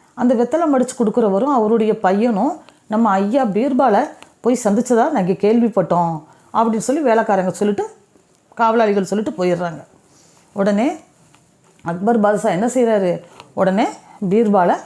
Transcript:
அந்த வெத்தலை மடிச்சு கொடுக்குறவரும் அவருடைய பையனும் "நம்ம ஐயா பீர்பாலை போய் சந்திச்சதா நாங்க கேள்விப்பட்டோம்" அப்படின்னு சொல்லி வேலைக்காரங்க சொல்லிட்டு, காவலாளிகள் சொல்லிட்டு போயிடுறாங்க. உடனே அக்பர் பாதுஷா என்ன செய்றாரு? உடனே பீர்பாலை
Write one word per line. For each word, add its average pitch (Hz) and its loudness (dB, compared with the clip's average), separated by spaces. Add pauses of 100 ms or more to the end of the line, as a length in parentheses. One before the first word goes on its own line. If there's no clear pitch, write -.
(140)
அந்த 247 0
வெத்தலை 240 0 (100)
மடிச்சு 247 0
கொடுக்குறவரும் 220 0
அவருடைய 214 0
பையனும் 208 0 (260)
"நம்ம 220 0
ஐயா 202 0
பீர்பாலை 240 0 (360)
போய் 240 0
சந்திச்சதா 233 2
நாங்க 269 -2
கேள்விப்பட்டோம்" 180 0 (300)
அப்படின்னு 226 0
சொல்லி 269 -2
வேலைக்காரங்க 214 0
சொல்லிட்டு, 208 -2 (680)
காவலாளிகள் 220 2
சொல்லிட்டு 202 -4
போயிடுறாங்க. 175 -2 (680)
உடனே 208 0 (840)
அக்பர் 196 -2
பாதுஷா 208 0
என்ன 185 -2
செய்றாரு? 214 0 (320)
உடனே 190 0 (440)
பீர்பாலை 202 2 (100)